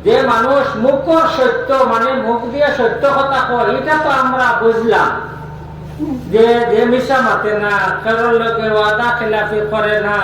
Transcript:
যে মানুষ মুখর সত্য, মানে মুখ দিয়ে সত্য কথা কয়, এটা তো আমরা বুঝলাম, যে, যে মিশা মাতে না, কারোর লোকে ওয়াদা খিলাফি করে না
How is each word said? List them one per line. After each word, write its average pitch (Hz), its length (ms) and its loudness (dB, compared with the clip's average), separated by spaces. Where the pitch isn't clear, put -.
যে 254 180 4
মানুষ 247 560 2
মুখর 294 500 2
সত্য, 262 360 0
মানে 233 400 2
মুখ 233 320 -2
দিয়ে 285 220 0
সত্য 247 420 0
কথা 269 400 0
কয়, 240 280 0
এটা 311 260 0
তো 277 60 0
আমরা 254 500 0
বুঝলাম, 226 640 0
যে, 233 400 4
যে 233 140 4
মিশা 254 360 2
মাতে 208 380 0
না, 208 100 -2
কারোর 226 300 0
লোকে 226 380 0
ওয়াদা 214 480 0
খিলাফি 214 420 -2
করে 214 300 0
না 208 220 -2